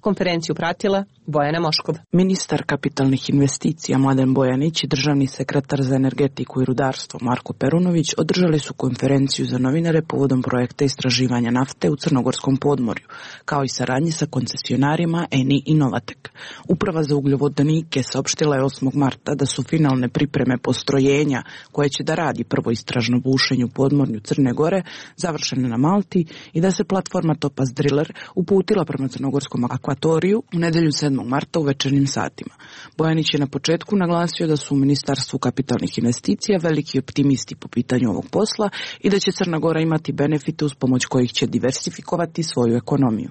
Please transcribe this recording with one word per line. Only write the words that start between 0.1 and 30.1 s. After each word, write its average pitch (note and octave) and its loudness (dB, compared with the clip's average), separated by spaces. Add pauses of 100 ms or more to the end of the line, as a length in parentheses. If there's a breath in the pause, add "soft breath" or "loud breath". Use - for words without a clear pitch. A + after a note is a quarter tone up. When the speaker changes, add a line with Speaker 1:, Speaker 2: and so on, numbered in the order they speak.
Speaker 1:
pratila G3 0 (220)
Bojana D3+ 0
Moškov. D#3+ -2 (160)
Speaker 2:
Ministar F#3 2
kapitalnih C3+ 0
investicija C#3 0
Mladen C3 4
Bojanić C3+ 0
i C#3+ -4
državni C#3 2
sekretar C#3 -2
za C3+ 2
energetiku C3+ 0
i B2+ 2
rudarstvo C3 -2
Marko A#2+ -4
Perunović E3 2
održali E3 2
su - -10
konferenciju C3+ 0
za B2 -2
novinare D#3+ 2
povodom C3 0
projekta B2 0
istraživanja B2 0
nafte C3 0
u D3 0
Crnogorskom C3+ 0
podmorju, C3+ -2 (400 loud breath)
kao C#3+ -2
i C3+ -2
saradnji C3 0
sa D#3 -2
koncesionarima D3+ -2
Eni C3+ 2
i D#3 2
Novatek. C3+ 0 (380 loud breath)
Uprava D#3+ 0
za C#3+ 0
ugljovodenike C#3+ 2
saopštila C#3+ 0
je C3+ 2
osmog C3 -2
marta C#3+ 0
da C#3 0
su - -4
finalne C3 2
pripreme C3 0
postrojenja C#3 2 (280 loud breath)
koje D3 0
će - -8
da D#3 -2
radi D#3 -2
prvo - -2
istražno A#2+ 0
bušenje B2+ 0
u - -6
podmorju C3+ 2
Crne C3+ 0
Gore F3+ 0 (320 loud breath)
završene D3 -4
na A#2 -2
Malti F3 2 (280 loud breath)
i E3 0
da F#3+ 4
se G3 -2
platforma F3+ 0
Topaz C#3 -2
Driller D3 0 (220 loud breath)
uputila F#3+ 2
prema C3 -4
crnogorskom C3+ -2
akvatoriju C3 -2
Toriju E3 2 (100)